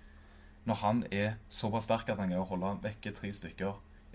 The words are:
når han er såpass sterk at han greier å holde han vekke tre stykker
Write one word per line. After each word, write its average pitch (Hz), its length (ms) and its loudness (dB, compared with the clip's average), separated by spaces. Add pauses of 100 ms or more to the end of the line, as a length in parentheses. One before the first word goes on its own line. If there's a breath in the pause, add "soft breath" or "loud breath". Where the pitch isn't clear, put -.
(680 soft breath)
når 104 140 2
han 110 240 6
er 104 400 2
såpass 110 420 0
sterk 113 240 4
at 101 80 0
han 95 80 2
greier 90 160 2
å 95 60 -4
holde 92 180 0
han 101 160 -2
vekke 107 320 -4
tre 98 160 -4
stykker 95 460 -4 (360 soft breath)